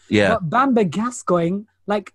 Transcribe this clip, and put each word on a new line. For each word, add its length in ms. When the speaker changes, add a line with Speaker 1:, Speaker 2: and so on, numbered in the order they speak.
Speaker 1:
Yeah. 240
Speaker 2:
But 160
Bamber 340
Gascoigne, 800
like 280